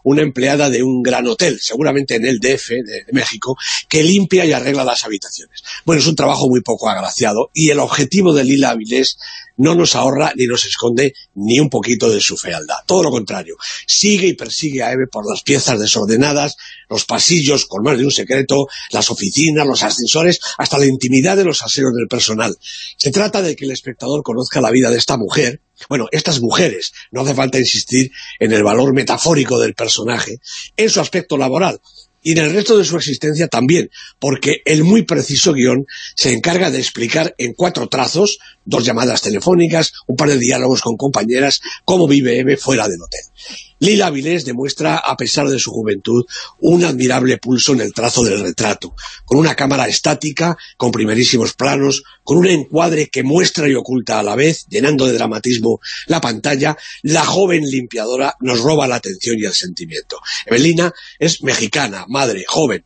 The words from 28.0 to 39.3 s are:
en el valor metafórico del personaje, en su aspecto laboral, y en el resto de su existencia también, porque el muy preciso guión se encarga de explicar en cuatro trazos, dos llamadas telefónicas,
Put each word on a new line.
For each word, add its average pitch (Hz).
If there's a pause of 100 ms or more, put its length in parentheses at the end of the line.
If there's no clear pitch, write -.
en 110
el 107
valor 123
metafórico 127
del 113
personaje, 110 (380)
en 220
su 208
aspecto 156
laboral, 135 (440)
y 160
en 160
el 151
resto 208
de 185
su 156
existencia 151
también, 127 (300)
porque 139
el 156
muy 208
preciso 143
guión 127 (280)
se 131
encarga 170
de 131
explicar 120
en 120
cuatro 175
trazos, 156 (260)
dos 117
llamadas 117
telefónicas, 165 (140)